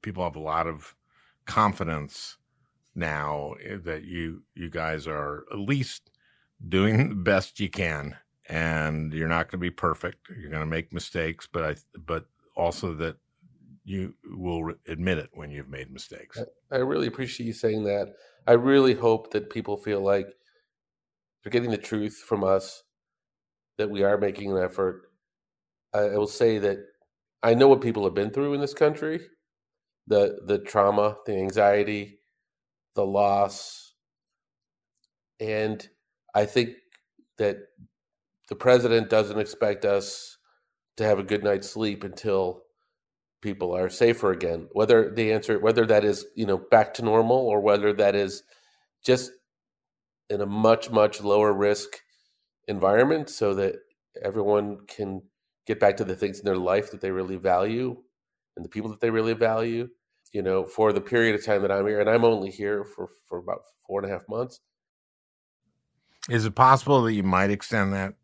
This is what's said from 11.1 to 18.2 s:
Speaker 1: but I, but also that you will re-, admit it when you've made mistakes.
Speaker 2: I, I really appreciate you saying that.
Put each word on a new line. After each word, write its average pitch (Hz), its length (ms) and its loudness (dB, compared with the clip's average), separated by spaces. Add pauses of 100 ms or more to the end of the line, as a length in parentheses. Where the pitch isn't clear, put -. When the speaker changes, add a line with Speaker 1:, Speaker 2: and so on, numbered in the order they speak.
Speaker 1:
but 82 140 -6
I, 76 120 -4 (220)
but 80 280 -8 (300)
also 85 380 -4
that 80 220 -8 (680)
you 95 300 -10 (100)
will 90 400 -8
re-, 80 100 -8 (120)
admit 85 320 -2
it 73 140 -10
when 76 180 -14
you've 71 180 -16
made 65 220 -14
mistakes. - 480 -18 (320)
Speaker 2:
I, 139 60 -4
I - 20 2
really 139 300 -2
appreciate 123 380 -8
you 113 60 -6
saying 110 320 -2
that. 101 300 -2 (320)